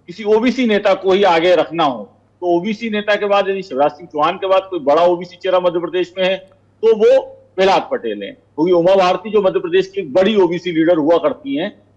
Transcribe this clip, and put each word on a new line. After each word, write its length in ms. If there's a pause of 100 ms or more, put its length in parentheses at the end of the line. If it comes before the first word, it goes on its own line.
किसी 160
ओबीसी 420
नेता 280
को 180
ही 120
आगे 320
रखना 280
हो, 200 (380)
तो 160
ओबीसी 320
नेता 260
के 100
बाद 240
यदि 140
शिवराज 280
सिंह 220
चौहान 220
के 120
बाद 220
कोई 100
बड़ा 240
ओबीसी 400
चेहरा 160
मध्य 200
प्रदेश 380
में 80
है 120 (480)
तो 100
वो 260 (340)
प्रहलाद 360
पटेल 320
हैं। 100
क्योंकि 380
उमा 240
भारती 340
जो 120
मध्य 180
प्रदेश 280
की 140
एक 120
बड़ी 220
ओबीसी 360
leader 260
हुआ 200
करती 380
हैं, 420